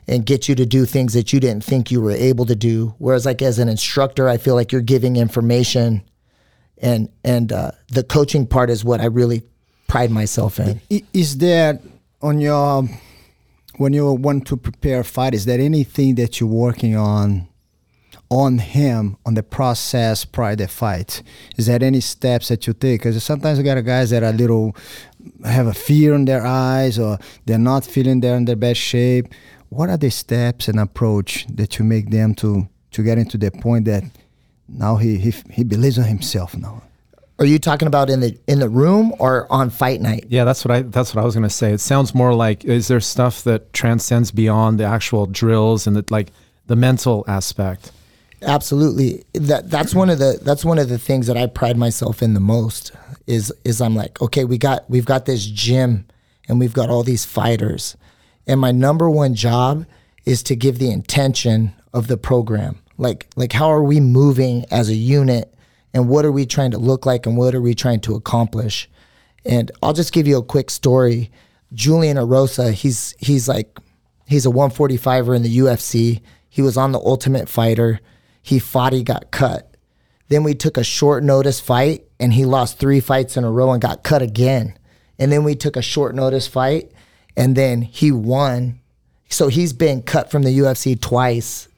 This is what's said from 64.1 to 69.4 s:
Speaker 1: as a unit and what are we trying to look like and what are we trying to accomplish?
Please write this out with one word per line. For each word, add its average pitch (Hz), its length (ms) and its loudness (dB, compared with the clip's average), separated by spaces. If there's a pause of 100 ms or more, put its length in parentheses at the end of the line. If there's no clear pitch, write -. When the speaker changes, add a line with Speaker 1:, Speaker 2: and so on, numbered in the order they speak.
Speaker 1:
as 110 180 0
a 110 60 0
unit 123 580 0 (400)
and 123 160 2
what 147 160 4
are 151 60 2
we 139 160 0
trying 131 240 0
to 104 80 -4
look 127 260 0
like 123 220 0
and 117 100 0
what 127 200 2
are 123 40 -2
we 120 140 2
trying 117 280 0
to 110 120 -4
accomplish? 110 760 -4 (560)